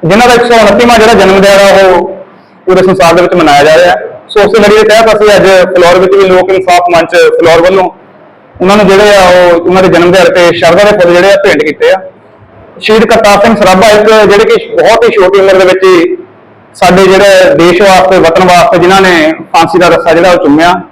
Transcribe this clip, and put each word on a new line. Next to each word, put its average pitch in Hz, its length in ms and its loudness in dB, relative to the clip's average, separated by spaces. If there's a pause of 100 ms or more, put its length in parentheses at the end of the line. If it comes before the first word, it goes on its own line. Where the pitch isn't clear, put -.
ਜਿਨ੍ਹਾਂ 208 220 0
ਦਾ 247 60 2
ਇੱਕ 240 120 0
ਸੌ 233 140 0
ਉਨੱਤੀਵਾਂ 226 400 0
ਜਿਹੜਾ 220 140 2
ਜਨਮ 190 280 0
ਦਿਹਾੜਾ 196 460 2
ਉਹ 180 200 -2 (580)
ਪੂਰੇ 185 180 0
ਸੰਸਾਰ 180 300 0
ਦੇ 175 80 0
ਵਿੱਚ 175 140 -2
ਮਨਾਇਆ 156 280 0
ਜਾ 156 140 2
ਰਿਹਾ 175 140 2
ਹੈ। - 380 -8
ਸੋ 208 140 -2
ਉਸੇ 202 180 0
ਲੜੀ 208 160 2
ਦੇ 220 60 2
ਤਹਿਤ 220 320 0
ਅਸੀਂ 208 200 0
ਅੱਜ 180 120 0 (280)
ਫਲੋਰ 180 240 2
ਵਿੱਚ 185 160 0
ਵੀ 190 140 0
ਲੋਕ 185 220 0
ਇਨਸਾਫ 180 440 0
ਮੰਚ 165 200 -2 (240)
ਫਲੋਰ 165 220 0
ਵੱਲੋਂ 185 280 0 (720)
ਉਹਨਾਂ 190 160 0
ਨੂੰ 208 100 0
ਜਿਹੜੇ 202 280 2
ਆ 185 120 2
ਉਹ 180 320 2
ਉਹਨਾਂ 180 240 -2
ਦੇ 185 60 0
ਜਨਮ 175 220 0
ਦਿਹਾੜੇ 180 180 0
ਤੇ 175 280 0
ਸ਼ਰਧਾ 180 260 0
ਦੇ 208 160 0
ਫੁੱਲ 175 140 0
ਜਿਹੜੇ 180 200 2
ਆ - 100 2
ਭੇਂਟ 160 200 -2
ਕੀਤੇ 151 280 -2
ਆ। - 80 -2 (840)
ਸ਼ਹੀਦ 214 280 0
ਕਰਤਾਰ 202 360 0
ਸਿੰਘ 226 100 0
ਸਰਾਭਾ 190 340 0
ਇੱਕ 208 200 0 (220)
ਜਿਹੜੇ 202 140 2
ਕਿ 226 300 -4
ਬਹੁਤ 190 280 0
ਹੀ 226 60 2
ਛੋਟੀ 196 300 0
ਉਮਰ 190 200 0
ਦੇ 190 60 2
ਵਿੱਚ 185 180 -2
ਹੀ 180 320 0 (580)
ਸਾਡੇ 180 300 0
ਜਿਹੜੇ 190 540 2
ਦੇਸ਼ 175 240 0
ਵਾਸਤੇ, 185 380 0
ਵਤਨ 165 280 0
ਵਾਸਤੇ 175 320 0
ਜਿਨ੍ਹਾਂ 185 220 0
ਨੇ 170 300 0 (220)
ਫਾਂਸੀ 170 260 -2
ਦਾ 175 80 0
ਰੱਸਾ 175 260 -2
ਜਿਹੜਾ 175 180 0
ਉਹ 175 120 -2
ਚੁੰਮਿਆ। 160 300 0 (180)